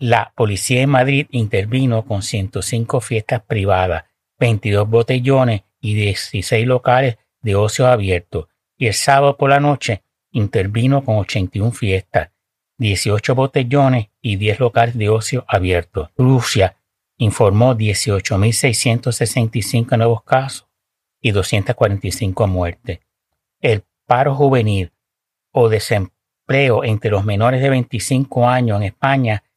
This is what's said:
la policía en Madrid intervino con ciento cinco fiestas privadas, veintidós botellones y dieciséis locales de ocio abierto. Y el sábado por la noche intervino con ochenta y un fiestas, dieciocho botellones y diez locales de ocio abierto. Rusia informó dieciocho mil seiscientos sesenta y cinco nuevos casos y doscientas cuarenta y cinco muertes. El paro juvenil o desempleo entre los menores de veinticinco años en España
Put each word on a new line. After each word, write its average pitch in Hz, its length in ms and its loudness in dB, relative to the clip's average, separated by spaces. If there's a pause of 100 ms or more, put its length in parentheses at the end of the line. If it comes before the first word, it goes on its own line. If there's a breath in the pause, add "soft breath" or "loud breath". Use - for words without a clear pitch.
la 117 340 0
policía 117 480 0
en 139 80 2
Madrid 139 400 2
intervino 113 720 -2
con 98 180 -4
ciento 98 400 -6
cinco 117 380 -4
fiestas 113 460 -4
privadas, 92 600 0 (340)
veintidós 107 500 0
botellones 123 720 2 (180)
y 107 140 -4
dieciséis 107 720 -2
locales 127 500 2 (240)
de 104 140 -2
ocio 107 320 2
abierto. 95 600 0 (280)
Y 120 120 -2
el 104 60 -2
sábado 139 420 2
por 135 140 2
la 143 100 6
noche 143 420 -2 (300)
intervino 117 720 0
con 107 140 0
ochenta 95 380 -4
y 98 40 -2
un 117 120 0
fiestas, 95 580 -2 (460)
dieciocho 104 600 -2
botellones 131 720 0 (120)
y 104 160 -4
diez 104 220 0
locales 120 400 0
de 104 100 0
ocio 107 380 -2
abierto. 90 720 -2
Rusia 123 580 2 (400)
informó 110 600 2
dieciocho 104 640 -2
mil 110 140 2
seiscientos 117 640 0
sesenta 117 400 -2
y 107 60 -4
cinco 117 340 -2
nuevos 113 280 0
casos 131 420 -2 (540)
y 117 100 -2
doscientas 101 460 -2
cuarenta 101 320 -2
y - 20 -4
cinco 98 380 -2
muertes. 90 500 -6 (640)
El 107 240 0 (200)
paro 135 300 0
juvenil 113 560 0 (640)
o 117 160 2
desempleo 110 1120 -2
entre 107 300 -2
los 98 120 0
menores 113 380 0
de 139 80 2
veinticinco 127 800 -2
años 123 300 0
en 104 40 -2
España 120 640 -2 (120)